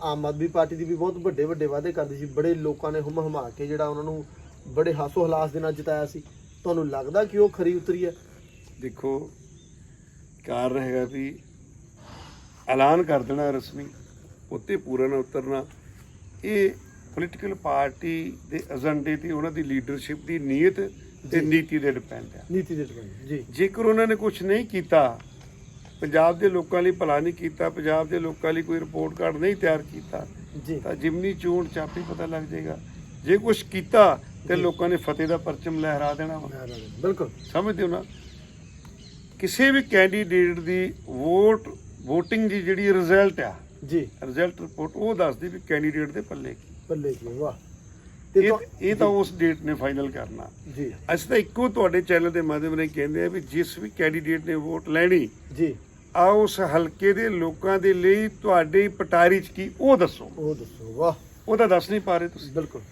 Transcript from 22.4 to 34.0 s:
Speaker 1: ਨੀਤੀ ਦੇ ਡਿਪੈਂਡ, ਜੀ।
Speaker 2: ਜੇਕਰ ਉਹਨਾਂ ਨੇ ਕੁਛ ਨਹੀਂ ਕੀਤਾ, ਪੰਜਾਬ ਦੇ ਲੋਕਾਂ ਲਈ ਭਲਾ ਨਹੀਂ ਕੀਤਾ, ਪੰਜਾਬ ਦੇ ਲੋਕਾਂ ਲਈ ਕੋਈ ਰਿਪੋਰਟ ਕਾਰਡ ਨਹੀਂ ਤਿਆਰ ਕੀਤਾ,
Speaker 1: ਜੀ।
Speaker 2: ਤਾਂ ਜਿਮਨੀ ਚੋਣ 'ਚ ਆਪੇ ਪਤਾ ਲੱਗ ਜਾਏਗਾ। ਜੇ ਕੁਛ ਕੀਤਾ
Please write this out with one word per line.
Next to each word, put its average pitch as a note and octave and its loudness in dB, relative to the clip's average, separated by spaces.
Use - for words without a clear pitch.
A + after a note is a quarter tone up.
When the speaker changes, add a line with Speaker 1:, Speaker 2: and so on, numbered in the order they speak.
Speaker 1:
ਨੀਤੀ F3 -2
ਦੇ D3+ -4
ਡਿਪੈਂਡ, A#2+ -14
ਜੀ। C#3 -8
Speaker 2:
ਜੇਕਰ G3 0
ਉਹਨਾਂ A3 6
ਨੇ A3 2
ਕੁਛ G#3 -4
ਨਹੀਂ G#3+ 2
ਕੀਤਾ, D3+ 2
ਪੰਜਾਬ D#3+ 4
ਦੇ G3+ 4
ਲੋਕਾਂ F3 0
ਲਈ F3+ 4
ਭਲਾ D#3+ 0
ਨਹੀਂ E3+ 0
ਕੀਤਾ, E3 -4
ਪੰਜਾਬ D#3 0
ਦੇ E3+ -2
ਲੋਕਾਂ D#3+ -2
ਲਈ E3 0
ਕੋਈ E3 -4
ਰਿਪੋਰਟ D#3+ -4
ਕਾਰਡ E3 -2
ਨਹੀਂ F#3+ 0
ਤਿਆਰ D#3+ 2
ਕੀਤਾ, - -12
Speaker 1:
ਜੀ। D#3 -6
Speaker 2:
ਤਾਂ - -6
ਜਿਮਨੀ E3+ -2
ਚੋਣ F3 -2
'ਚ D#3+ -10
ਆਪੇ D#3 -6
ਪਤਾ E3 -6
ਲੱਗ D#3+ -6
ਜਾਏਗਾ। D#3 -8
ਜੇ F#3+ 4
ਕੁਛ A3 0
ਕੀਤਾ F#3+ 6